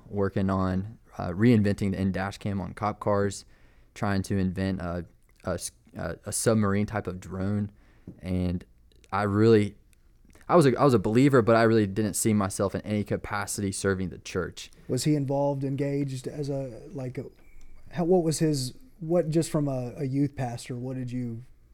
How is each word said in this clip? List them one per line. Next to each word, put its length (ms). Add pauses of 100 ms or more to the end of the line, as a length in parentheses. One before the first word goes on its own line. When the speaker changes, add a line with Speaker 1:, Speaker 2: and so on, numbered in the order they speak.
(100)
Speaker 1:
working 400
on, 480 (180)
uh, 140
reinventing 640
the 60
in-dash 380
cam 240
on 140
cop 260
cars, 460 (480)
trying 300
to 120
invent 460
a, 240 (400)
a 80
s-, 160 (260)
a, 200 (100)
a 60
submarine 520
type 220
of 120
drone. 520 (500)
And 420 (480)
I 120
really, 520 (760)
I 60
was 100
a, 120
I 60
was 80
a 60
believer, 420
but 160
I 60
really 240
didn't 260
see 220
myself 400
in 80
any 220
capacity 680
serving 380
the 80
church. 520 (160)
Speaker 2:
Was 180
he 100
involved, 500
engaged 640
as 220
a, 320 (100)
like, 240
a, 80 (680)
how, 120
what 200
was 160
his, 340 (240)
what, 320
just 180
from 200
a, 280
a 80
youth 300
pastor, 420
what 200
did 140
you 340 (300)